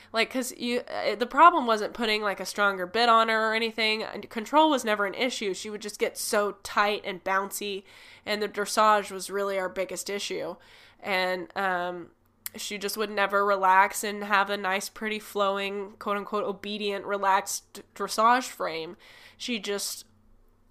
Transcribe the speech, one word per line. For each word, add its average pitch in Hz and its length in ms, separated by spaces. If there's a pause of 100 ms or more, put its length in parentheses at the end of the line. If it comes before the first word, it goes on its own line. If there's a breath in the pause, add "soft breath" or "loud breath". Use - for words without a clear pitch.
(140 loud breath)
like, 220 160
'cause 254 280
you, 240 240
uh, - 340
the 220 100
problem 302 400
wasn't 214 280
putting, 214 280
like, 202 180
a 190 60
stronger 196 400
bit 226 240
on 226 200
her 220 220
or - 20
anything. 220 500
And - 260
control 294 400
was 254 160
never 208 200
an 196 100
issue. 233 380
She 214 160
would 208 120
just - 180
get - 180
so 208 360 (100)
tight 208 400
and 190 200
bouncy, 196 600 (420 loud breath)
and 208 160
the 208 60
dressage 208 640
was 190 180
really 196 300
our 185 100
biggest 185 400
issue. 185 460 (440 loud breath)
And, 185 580
um, 180 540 (440)
she 208 220
just 196 180
would 214 140
never 202 360
relax 190 580
and 208 200
have 202 260
a 202 60
nice, 196 320
pretty, 214 320
flowing, 196 800
quote-unquote, 202 460
obedient, 202 600
relaxed 202 760 (120)
dressage 226 540
frame. 165 480 (420 loud breath)
She 240 220
just 196 460 (640)